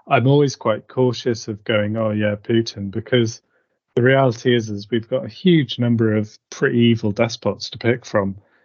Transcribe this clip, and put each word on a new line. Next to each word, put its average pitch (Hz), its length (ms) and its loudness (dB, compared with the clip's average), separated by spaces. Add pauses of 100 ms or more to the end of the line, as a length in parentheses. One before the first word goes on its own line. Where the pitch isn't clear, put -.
I'm 131 200 2
always 143 280 2
quite 107 320 -4
cautious 123 640 -2
of 104 160 -10
going, 107 320 0
"Oh 110 140 -2
yeah, 104 240 0
Putin," 107 560 -2
because 113 500 -2 (540)
the 120 80 2
reality 131 520 2
is, 110 140 -2
is 101 220 -10
we've 113 180 -4
got 131 160 -4
a 107 40 -10
huge 160 500 2
number 117 360 2
of 107 220 -4 (140)
pretty 135 260 0
evil 117 340 4
despots 113 600 -4
to - 80 -16
pick 120 260 -2
from. 98 320 -2 (280)